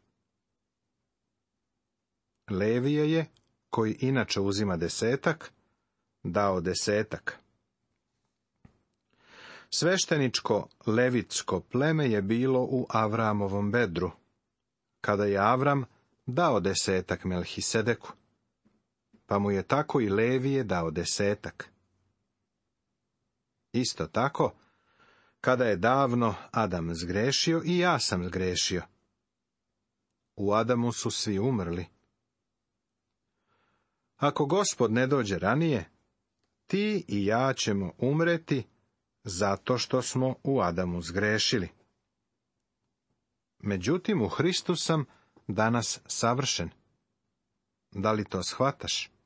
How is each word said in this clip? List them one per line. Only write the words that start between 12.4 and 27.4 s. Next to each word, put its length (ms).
u 280
Avramovom 840
bedru, 380
kada 240
je 140
Avram 460
dao 340
desetak 640
Melhisedeku, 880
pa 120
mu 120
je 120
tako 380
i 80
Levije 560
dao 260
desetak. 800
Isto 340
tako, 480
kada 240
je 120
davno 580
Adam 440
zgrešio, 720